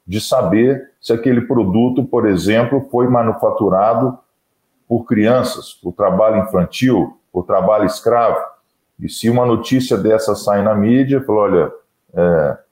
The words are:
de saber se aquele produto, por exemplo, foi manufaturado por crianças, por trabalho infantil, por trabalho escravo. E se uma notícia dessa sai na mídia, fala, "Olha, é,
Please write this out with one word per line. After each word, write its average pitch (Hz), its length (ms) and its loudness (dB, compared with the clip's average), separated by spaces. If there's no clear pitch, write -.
de 104 140 -6
saber 123 720 0
se - 120 -6
aquele 120 280 0
produto, 120 600 0
por 113 240 -2
exemplo, 110 640 0
foi 123 160 0
manufaturado 113 1080 0
por 117 180 -4
crianças, 104 680 -2
por 90 200 -12
trabalho 101 500 2
infantil, 98 760 0
por 90 140 -6
trabalho 101 400 0
escravo. 117 520 0
E - 120 -10
se - 200 -2
uma 123 160 2
notícia 123 520 0
dessa 107 380 0
sai 101 280 0
na 107 100 0
mídia, 131 480 2
fala, 107 180 0
"Olha, 92 320 2
é, 85 440 0